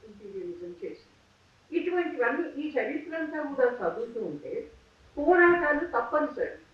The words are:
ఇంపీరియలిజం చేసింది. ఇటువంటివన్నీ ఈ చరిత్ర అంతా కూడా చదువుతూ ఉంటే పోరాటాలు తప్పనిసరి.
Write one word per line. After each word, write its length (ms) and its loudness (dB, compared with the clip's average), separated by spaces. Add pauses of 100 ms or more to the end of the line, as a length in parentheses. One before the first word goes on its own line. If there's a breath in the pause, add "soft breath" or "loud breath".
ఇంపీరియలిజం 640 -10 (100)
చేసింది. 360 -14 (520)
ఇటువంటివన్నీ 760 0 (160)
ఈ 20 -4 (120)
చరిత్ర 440 -2
అంతా 200 -4 (100)
కూడా 180 4 (120)
చదువుతూ 500 -4
ఉంటే 240 -8 (600)
పోరాటాలు 680 6 (120)
తప్పనిసరి. 600 0 (180)